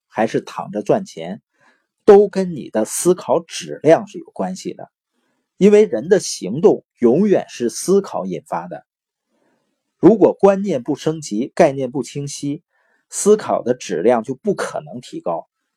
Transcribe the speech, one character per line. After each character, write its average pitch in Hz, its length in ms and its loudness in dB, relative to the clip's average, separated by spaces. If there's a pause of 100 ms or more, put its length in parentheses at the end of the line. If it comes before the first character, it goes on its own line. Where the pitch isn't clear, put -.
还 110 200 -2
是 123 160 -4
躺 - 280 -12
着 104 120 -8
赚 120 240 -2
钱， 196 340 -12 (640)
都 202 240 8
跟 190 260 -6
你 127 140 -12
的 110 160 -2
思 - 300 -2
考 127 280 -2
质 - 400 -14
量 135 240 4
是 95 120 -16
有 - 80 -18
关 95 300 -10
系 - 180 -12
的。 - 160 -20 (640)
因 202 160 4
为 208 140 6
人 123 240 -6
的 190 100 4
行 101 400 -8
动 175 240 4 (140)
永 131 280 2
远 175 220 0
是 117 220 -6
思 196 320 0
考 - 240 -8
引 90 200 -8
发 - 220 -8
的。 80 160 -14 (1120)
如 202 200 6
果 135 160 4
观 196 260 2
念 175 220 -4
不 147 120 -4
升 160 280 -4
级， 110 320 -6
概 160 180 4
念 135 180 -6
不 131 120 -6
清 143 260 -10
晰， 143 340 -8 (460)
思 214 300 2
考 - 240 -4
的 127 120 -2
质 82 280 -6
量 113 200 4
就 127 120 -8
不 196 200 -4
可 - 280 -8
能 135 180 -16
提 - 220 -16
高， 85 260 -8 (280)